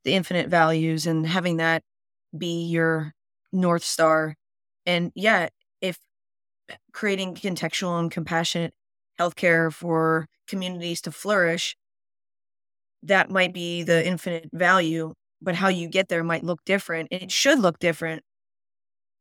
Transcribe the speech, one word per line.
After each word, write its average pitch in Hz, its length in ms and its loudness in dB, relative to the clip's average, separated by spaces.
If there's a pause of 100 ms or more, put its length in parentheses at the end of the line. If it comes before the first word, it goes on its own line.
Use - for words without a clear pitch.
the 147 100 2
infinite 180 320 0
values 160 580 2
and 160 220 0
having 175 300 0
that 165 260 0 (520)
be 170 280 -4
your 165 480 0 (400)
North 175 320 2
Star. 156 520 2 (500)
And 175 280 0
yeah, 190 360 2 (320)
if 185 180 -6 (920)
creating 190 440 -4
contextual 175 640 -4
and 170 100 0
compassionate 170 640 -4 (460)
healthcare 170 520 2
for 160 560 0 (200)
communities 180 540 -6
to 170 100 -8
flourish, 175 640 0 (1300)
that 185 260 2
might 180 240 0
be 175 300 -6
the 165 220 2
infinite 170 480 -4
value, 165 600 2 (280)
but 170 140 -2
how 185 120 2
you 175 220 0
get 190 180 0
there 170 160 -2
might 165 200 -2
look 170 200 -4
different, 175 480 -4
and 185 120 -8
it 185 80 -10
should 285 280 4
look 175 200 2
different 160 440 -2 (960)